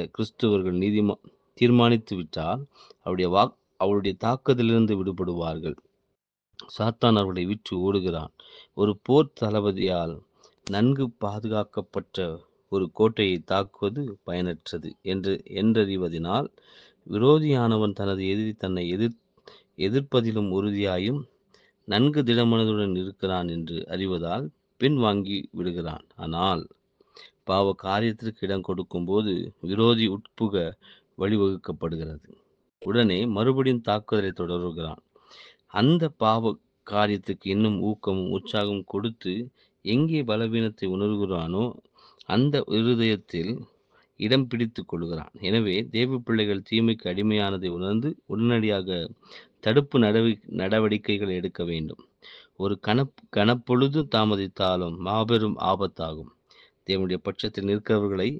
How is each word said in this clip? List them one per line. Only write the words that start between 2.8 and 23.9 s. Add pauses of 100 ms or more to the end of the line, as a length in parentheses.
அவருடைய
வாக்-, (180)
அவருடைய
தாக்கத்திலிருந்து
விடுபடுவார்கள். (920)
சாத்தான்
அவர்களை
விற்று
ஓடுகிறான். (420)
ஒரு (100)
போர்
தளபதியால் (520)
நன்கு (140)
பாதுகாக்கப்பட்ட (460)
ஒரு
கோட்டையை
தாக்குவது (220)
பயனற்றது (120)
என்று, (220)
என்றறிவதினால் (600)
விரோதியானவன்
தனது
எதிரி
தன்னை
எதிர்-, (580)
எதிர்ப்பதிலும்
உறுதியாயும் (680)
நன்கு
திடமனதுடன்
இருக்கிறான்
என்று (120)
அறிவதால் (340)